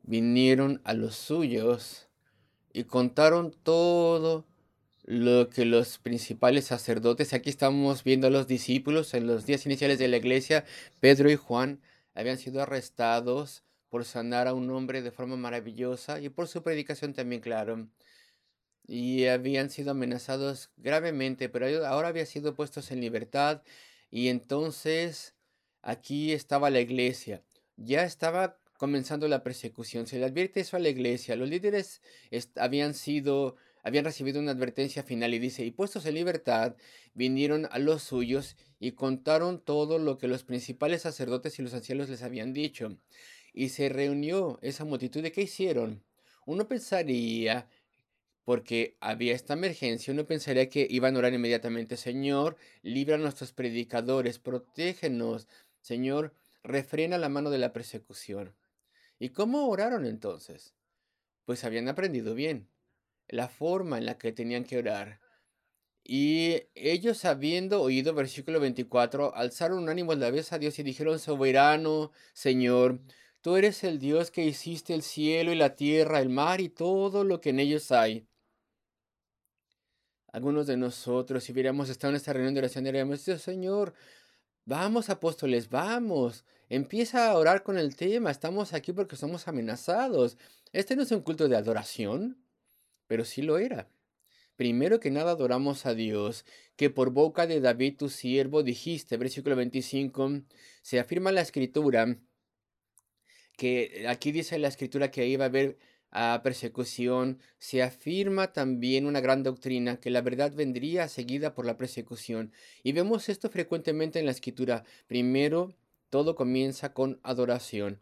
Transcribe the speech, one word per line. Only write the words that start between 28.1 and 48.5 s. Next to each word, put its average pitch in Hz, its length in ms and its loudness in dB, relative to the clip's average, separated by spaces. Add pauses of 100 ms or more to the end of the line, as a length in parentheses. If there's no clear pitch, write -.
comenzando 143 500 -2
la 139 140 2
persecución. 117 640 -8
Se 127 120 -8
le 127 80 0
advierte 185 340 -2
eso 185 160 -6
a 175 40 0
la 165 80 2
iglesia. 123 480 -2
Los 127 120 -4
líderes 196 540 -2 (280)
est-, - 280 -8
habían 143 360 0
sido, 139 600 -2 (260)
habían 143 220 0
recibido 143 360 -4
una 147 120 -2
advertencia 135 500 -4
final 117 320 -4
y 117 40 -2
dice, 127 260 -4
"Y 117 60 -6
puestos 190 360 -6
en 151 80 -4
libertad, 131 640 0 (380)
vinieron 139 560 0
a 120 80 -6
los 147 240 -2
suyos 127 540 -4 (240)
y 120 120 -6
contaron 156 680 0
todo 151 380 0
lo 143 200 0
que 123 100 -4
los 127 160 -2
principales 135 580 -4
sacerdotes 127 560 -6
y 143 40 -8
los 123 120 -8
ancianos 131 340 -6
les 123 140 -10
habían 123 300 -8
dicho. 131 460 -6 (540)
Y 131 180 -4
se 139 180 -2
reunió 143 760 -2
esa 139 220 -8
multitud". 139 380 -6
¿De 165 100 -4
qué 202 100 -2
hicieron? 131 600 -2 (420)
Uno 196 220 -2
pensaría, 120 1000 0 (760)
porque 117 560 0